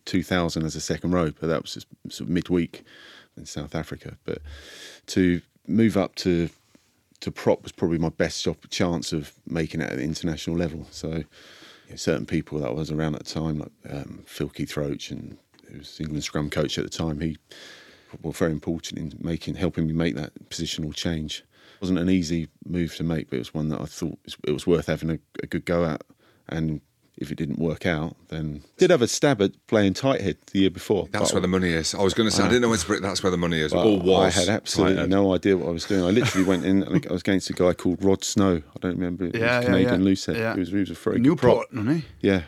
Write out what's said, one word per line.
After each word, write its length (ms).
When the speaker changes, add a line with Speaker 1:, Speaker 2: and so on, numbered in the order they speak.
Speaker 1:
two 200
thousand 400
as 120
a 40
second 320
row, 180
but 80
that 140
was 120
just 120
sort 180
of 60
midweek 480
in 100
South 300
Africa. 480
But 180
to 320
move 300
up 200
to, 340
to 100
prop 320
was 100
probably 260
my 120
best 360
op-, 240
chance 420
of 200
making 340
it 100
at 80
the 60
international 520
level. 340
So 260
you 720
know, 60
certain 300
people 340
that 80
I 40
was 180
around 240
at 100
the 80
time, 260
like, 140
um, 380
Phil 220
Keith 280
Roach, 340
and 260
who 80
was 220
England 240
scrum 260
coach 280
at 60
the 60
time, 300
he 160
was 140
very 160
important 460
in 220
making, 360
helping 300
me 60
make 240
that 160
positional 440
change. 500
It 60
wasn't 180
an 120
easy 380
move 320
to 80
make, 240
but 80
it 40
was 140
one 160
that 100
I 60
thought 320
it 60
was 140
worth 200
having 240
a, 80
a 40
good 180
go 200
at. 180
And 320
if 140
it 60
didn't 220
work 280
out, 300
then 340
did 140
have 120
a 60
stab 340
at 100
playing 280
tight 260
head 160
the 80
year 100
before. 400
Speaker 2:
That's 200
Speaker 1:
But 40
Speaker 2:
where 80
the 60
money 220
is. 240
I 80
was 120
gonna 160
say, 120
I 40
Speaker 1:
Uh, 20
Speaker 2:
didn't 140
know 80
where 80
to 80
put, 160
that's 200
where 80
the 60
money 240
is. 120
Speaker 1:
but 140
Speaker 2:
Or 140
was. 360
Speaker 1:
I 40
had 80
absolutely 480
Speaker 2:
Tight 60
head. 80
Speaker 1:
no 240
idea 220
what 120
I 40
was 120
doing. 200
I 60
literally 360
went 180
in 180
and 260
I 40
was 100
against 280
a 20
guy 200
called 320
Rod 200
Snow. 320
I 240
don't 180
remember. 280
He 60
was 80
Speaker 3:
Yeah, 200
yeah, 60
Speaker 1:
Canadian 340
Speaker 3:
yeah. 40
Speaker 1:
loose 220
head. 100
Speaker 3:
Yeah. 180
Speaker 1:
He 60
was, 100
he 60
was 140
a 40
very 220
good 60
Speaker 3:
Newport, 480
Speaker 1:
prop. 20
Speaker 3:
wasn't 300
he? 20
Speaker 1:
Yeah, 220